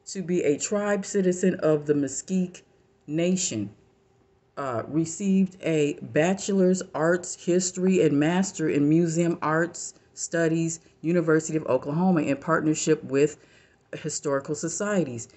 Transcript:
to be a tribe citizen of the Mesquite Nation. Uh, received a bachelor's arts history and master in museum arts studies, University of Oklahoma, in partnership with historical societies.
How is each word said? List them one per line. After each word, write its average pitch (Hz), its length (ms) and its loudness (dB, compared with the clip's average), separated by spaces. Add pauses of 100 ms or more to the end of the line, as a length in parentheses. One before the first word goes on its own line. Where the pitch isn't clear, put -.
to 196 160 -8
be 170 200 0
a 147 160 2
tribe 202 480 -2
citizen 185 540 0
of 151 260 2
the 147 80 4
Mesquite 175 680 -4 (440)
Nation. 151 640 -2 (880)
Uh, 127 300 -4
received 190 760 0
a 151 400 0
bachelor's 185 800 2 (120)
arts 170 480 -2
history 185 600 2
and 147 180 4
master 170 480 0
in 143 180 2
museum 165 540 2
arts 165 540 -2 (180)
studies, 165 680 -2 (200)
University 160 560 2
of 151 100 -4
Oklahoma, 151 540 2
in 139 160 0
partnership 156 680 0
with 139 340 0 (560)
historical 143 600 -4
societies. 160 840 -4